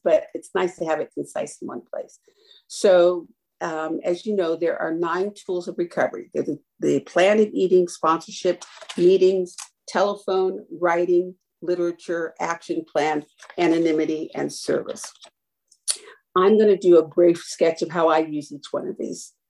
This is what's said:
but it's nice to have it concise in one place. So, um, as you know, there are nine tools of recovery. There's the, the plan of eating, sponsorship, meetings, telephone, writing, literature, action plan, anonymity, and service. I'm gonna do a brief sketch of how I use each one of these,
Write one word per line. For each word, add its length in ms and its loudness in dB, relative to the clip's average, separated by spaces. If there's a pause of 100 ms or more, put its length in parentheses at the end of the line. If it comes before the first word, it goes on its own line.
but 280 2
it's 220 -12
nice 220 -2
to 80 -6
have 160 -2
it 120 -10
concise 480 -10
in 60 -12
one 140 -12
place. 400 -14 (480)
So, 580 4 (340)
um, 440 -6
as 200 -4
you 120 -4
know, 180 0
there 260 -2
are 120 -4
nine 420 -2
tools 320 -8
of 100 -10
recovery. 560 -4
There's 140 -4
the, 140 -6 (180)
the 220 0
plan 400 2
of 120 4
eating, 360 2
sponsorship, 760 -2 (320)
meetings, 600 4 (320)
telephone, 840 -2
writing, 640 0 (280)
literature, 760 -6
action 460 -6
plan, 400 -2 (340)
anonymity, 760 0
and 180 -6
service. 580 -6 (1300)
I'm 220 6
gonna 180 4
do 220 6
a 80 4
brief 320 2
sketch 440 -2
of 80 -6
how 180 0
I 100 4
use 340 -4
each 200 -18
one 140 -6
of 120 -10
these, 340 -12 (180)